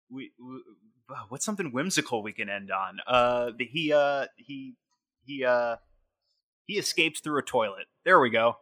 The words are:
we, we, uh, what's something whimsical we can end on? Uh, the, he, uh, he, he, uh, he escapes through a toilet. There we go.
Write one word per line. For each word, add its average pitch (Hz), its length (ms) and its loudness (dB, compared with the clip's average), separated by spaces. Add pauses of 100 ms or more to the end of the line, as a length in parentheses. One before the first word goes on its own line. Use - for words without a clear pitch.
(100)
we, 127 220 -14 (120)
we, 127 120 -16 (520)
uh, 98 200 -16
what's 127 160 -10
something 196 260 -6
whimsical 131 500 -2
we 104 120 -8
can 107 160 -8
end 98 240 -8
on? 95 340 -4
Uh, 123 500 2
the, 123 80 -4
he, 147 280 -4
uh, 143 420 2
he, 135 400 -16 (500)
he, 135 200 -6
uh, 120 320 2 (880)
he 196 120 -4
escapes 165 420 -2
through 151 180 -2
a 131 40 0
toilet. 98 440 -2 (180)
There 180 140 8
we 131 100 6
go. 113 340 4